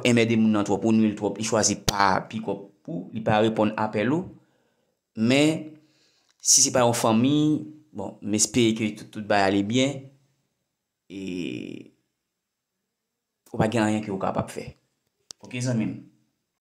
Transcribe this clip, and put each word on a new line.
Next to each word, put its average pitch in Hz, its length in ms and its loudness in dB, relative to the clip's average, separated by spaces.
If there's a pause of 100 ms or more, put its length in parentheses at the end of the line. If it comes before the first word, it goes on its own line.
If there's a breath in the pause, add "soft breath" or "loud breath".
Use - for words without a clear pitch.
enmède 117 320 4
moun 110 160 4
nan 104 140 0
twòp, 101 180 0
ou 113 80 4
nwil 110 240 2
twòp, 104 220 -4
li 110 80 -6
chwazi 104 340 0
pa 101 320 2 (160)
pikòp 104 320 -6 (240)
pou, 170 240 -8
li 113 160 -8
pa 107 160 4
reponn 110 380 2
apèl 107 340 -2
ou. 175 160 -4 (880 soft breath)
Men, 143 540 2 (640 soft breath)
si - 240 4
se 139 100 0
pa 127 140 4
yon 117 100 2
fanmi, 120 380 2 (560)
bon, 98 320 -10
m 104 160 0
espere 113 400 2
ke 107 160 -2
tout, - 240 -18
tout 104 80 -10
va 101 220 2
ale 101 180 2
byen. 131 380 -2 (1080)
E 98 120 -12 (2250)
ou 117 80 -2
pa 110 80 4
gen 110 160 2
anyen 107 160 0
ki 107 140 -8
ou 95 80 -6
kapab - 260 -2
fè. - 220 -12 (760)
Ok, 127 160 -10
zanmi 120 300 0
m? - 60 -10 (640)